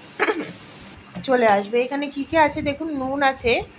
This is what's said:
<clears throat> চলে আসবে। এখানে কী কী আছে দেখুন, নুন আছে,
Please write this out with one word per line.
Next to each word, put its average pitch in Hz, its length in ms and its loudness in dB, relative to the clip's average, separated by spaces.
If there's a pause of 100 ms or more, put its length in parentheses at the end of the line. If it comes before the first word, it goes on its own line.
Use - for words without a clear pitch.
(180)
<clears throat> - 1080 -6
চলে 247 240 4
আসবে। 208 340 2
এখানে 277 260 -4
কী 277 160 -8
কী 330 140 -4
আছে 302 240 4
দেখুন, 294 360 -4
নুন 269 260 -2
আছে, 269 380 2 (180)